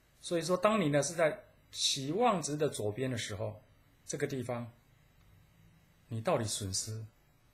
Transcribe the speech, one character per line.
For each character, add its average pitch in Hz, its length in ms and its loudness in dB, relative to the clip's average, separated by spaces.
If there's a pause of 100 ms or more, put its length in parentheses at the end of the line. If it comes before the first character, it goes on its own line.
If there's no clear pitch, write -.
(220)
所 175 160 -2
以 160 40 0
说 175 140 2
当 214 240 4
你 156 80 4
呢 143 140 4
是 165 120 -2
在 160 300 2 (260)
期 139 420 -2
望 214 280 4
值 147 160 -4
的 151 100 2
左 107 240 -2
边 127 200 -2
的 120 80 -2
时 104 180 -6
候， 104 260 -6 (440)
这 160 100 -6
个 143 100 -2
地 135 160 -4
方 120 300 -6 (1400)
你 113 140 -6
到 156 160 2
底 113 60 0
损 101 280 -4
失 110 320 -4 (500)